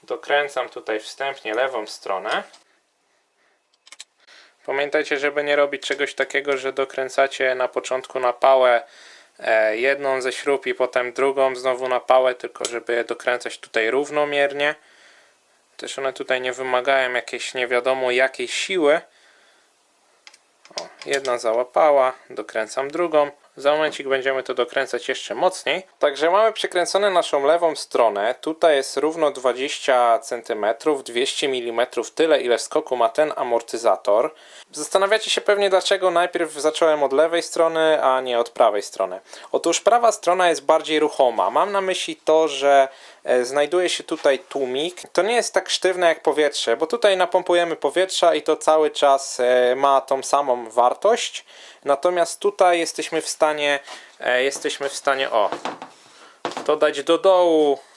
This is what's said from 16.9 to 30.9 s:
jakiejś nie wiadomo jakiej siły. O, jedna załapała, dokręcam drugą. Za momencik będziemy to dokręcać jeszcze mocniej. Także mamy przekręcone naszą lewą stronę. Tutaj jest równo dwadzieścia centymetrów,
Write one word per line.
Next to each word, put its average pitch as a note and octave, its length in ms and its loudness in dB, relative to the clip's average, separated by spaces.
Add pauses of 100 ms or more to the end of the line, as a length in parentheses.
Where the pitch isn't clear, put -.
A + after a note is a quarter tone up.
jakiejś - 420 -8
nie B2+ 120 -2
wiadomo B2+ 440 0
jakiej B2+ 380 0
siły. E3+ 520 0 (1800)
O, - 80 -16 (180)
jedna C3+ 320 -2
załapała, B2+ 760 2 (180)
dokręcam A#2+ 600 -6
drugą. D#3 400 0 (260)
Za C#3 160 2
momencik D3 360 -2
będziemy C3 340 0
to C3 120 -6
dokręcać B2 540 -2
jeszcze B2+ 260 -6
mocniej. E3+ 480 -2 (160)
Także D3 320 0
mamy G#3+ 220 4
przekręcone G3 580 0
naszą D3+ 360 0
lewą E3 300 2
stronę. G#2+ 640 0
Tutaj D#3 360 2
jest C3+ 200 -4
równo D3+ 340 0
dwadzieścia B2 880 0
centymetrów, A#2+ 880 -4